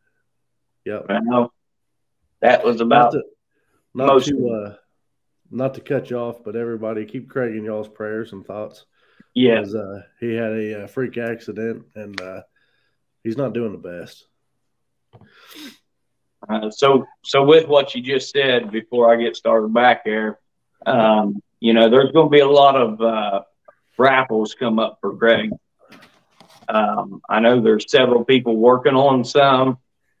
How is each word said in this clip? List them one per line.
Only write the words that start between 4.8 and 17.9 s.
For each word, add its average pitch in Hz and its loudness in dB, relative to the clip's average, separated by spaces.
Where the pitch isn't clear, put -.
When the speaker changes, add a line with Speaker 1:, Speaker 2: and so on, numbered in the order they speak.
Speaker 1:
not 127 -6
to - -16
cut 131 -6
you 123 -6
off, 120 -10
but 107 -12
everybody 113 -8
keep 120 -14
Craig 120 -4
in 107 -8
y'all's 107 -8
prayers 110 -10
and 95 -18
thoughts. 107 -14
Speaker 2:
Yeah. 120 2
Speaker 1:
'Cause, 101 -10
uh, 98 -12
he 117 -6
had 113 -6
a, 107 -8
uh, 98 -18
freak 123 -8
accident, 113 -10
and, 104 -14
uh, 92 -16
he's 113 -8
not 127 -6
doing 117 -6
the 87 -16
best. 87 -18
Speaker 2:
Uh, 110 -6
so, 139 2
so 139 0
with 156 6
what 139 2